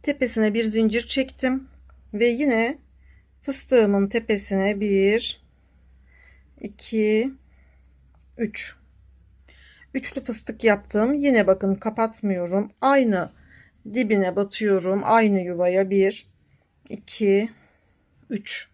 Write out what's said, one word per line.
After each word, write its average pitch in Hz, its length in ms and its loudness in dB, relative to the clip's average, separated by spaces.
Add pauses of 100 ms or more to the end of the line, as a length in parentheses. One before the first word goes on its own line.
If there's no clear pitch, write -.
Tepesine 226 520 -2
bir 226 120 -2
zincir 220 420 0
çektim 262 640 -4 (440)
ve 220 140 2
yine 240 500 0 (640)
fıstığımın 208 680 2
tepesine 202 720 -2
bir, 202 680 0 (1160)
iki, 214 720 -2 (1040)
üç. - 380 -8 (1160)
Üçlü 269 300 -8
fıstık 220 400 -10
yaptım. 214 500 0
Yine 269 340 2
bakın 190 280 2
kapatmıyorum. 208 960 -4 (100)
Aynı 254 500 2 (600)
dibine 202 420 0
batıyorum. 196 680 0
Aynı 214 380 4
yuvaya 180 480 0
bir, 196 400 0 (600)
iki, 202 600 -2 (800)
üç. - 440 -10